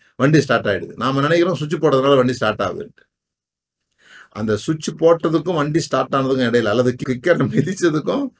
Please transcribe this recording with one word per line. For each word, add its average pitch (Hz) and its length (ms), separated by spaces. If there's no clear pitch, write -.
வண்டி 147 240
ஸ்டார்ட் 117 260
ஆயிடுது. 98 300
நாம 135 240
நினைக்கிறோம் 170 340
சுவிட்ச் 151 280
போட்டதுனால 139 340
வண்டி 123 160
ஸ்டார்ட் 110 280
ஆகுதுன்ட்டு. 90 440
அந்த 107 280
சுவிட்ச் 156 340
போட்டதுக்கும் 165 640
வண்டி 151 260
ஸ்டார்ட் 135 340
ஆனதுக்கும் 131 360
இடையில, 117 140
அல்லது 123 320
கிக்கரை 131 400
மிதிச்சதுக்கும் 170 800